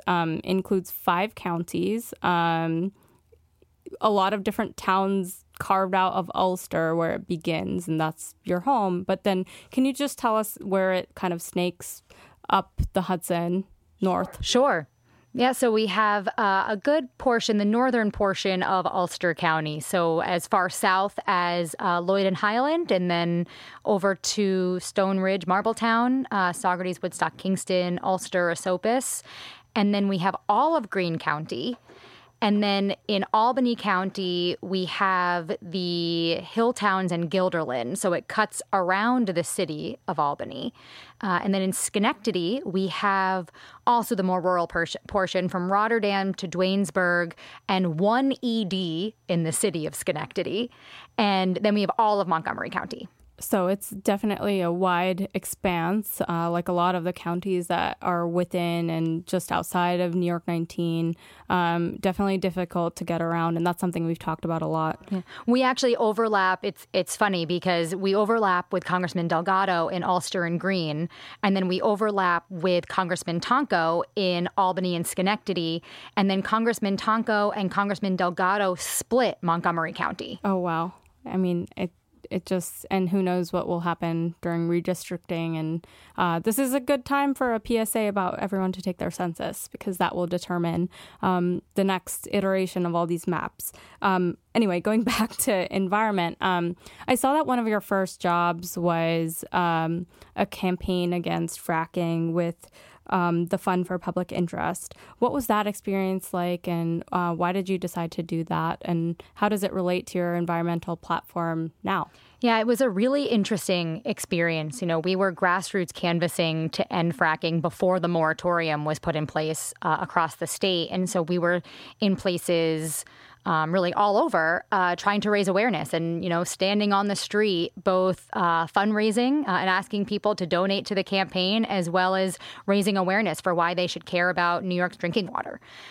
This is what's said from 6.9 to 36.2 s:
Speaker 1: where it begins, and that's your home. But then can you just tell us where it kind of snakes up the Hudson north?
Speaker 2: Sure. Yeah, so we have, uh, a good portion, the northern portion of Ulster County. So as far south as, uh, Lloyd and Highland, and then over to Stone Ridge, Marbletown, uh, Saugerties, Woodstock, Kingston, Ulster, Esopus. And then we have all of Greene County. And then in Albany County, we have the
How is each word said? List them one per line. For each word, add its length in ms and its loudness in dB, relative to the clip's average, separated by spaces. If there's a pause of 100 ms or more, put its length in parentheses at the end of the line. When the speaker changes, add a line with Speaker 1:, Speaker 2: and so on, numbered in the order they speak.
Speaker 1:
where 160 2
it 160 -6
begins, 600 -2
and 100 0
that's 340 -4 (120)
your 160 0
home. 420 2
But 220 -2
then 200 2 (260)
can 120 2
you 80 2
just 260 -4
tell 200 2
us 240 -4
where 320 2
it 220 -2
kind 180 -2
of 80 -6
snakes 600 -4 (480)
up 220 2 (220)
the 80 2
Hudson 640 0 (340)
north? 400 0
Speaker 2:
Sure. 480 2 (440)
Yeah, 200 2
so 200 2
we 140 4
have, 420 2 (120)
uh, 280 4
a 80 -2
good 320 0 (120)
portion, 400 2
the 60 2
northern 460 2
portion 520 0
of 240 2
Ulster 480 0
County. 440 0
So 420 2
as 260 -2
far 240 2
south 560 2
as, 520 0
uh, 220 2
Lloyd 240 2
and 100 2
Highland, 560 0
and 200 2
then 340 2 (400)
over 300 2
to 640 0
Stone 400 0
Ridge, 260 0
Marbletown, 840 2
uh, 200 2
Saugerties, 520 -2
Woodstock, 340 -2
Kingston, 640 0
Ulster, 480 0
Esopus. 720 -2 (540)
And 180 4
then 140 2
we 100 0
have 180 0 (140)
all 260 4
of 140 -2
Greene 300 -2
County. 580 -4 (640)
And 220 4
then 320 0 (140)
in 240 0
Albany 420 4
County, 840 -2
we 240 -2
have 760 0
the 720 -2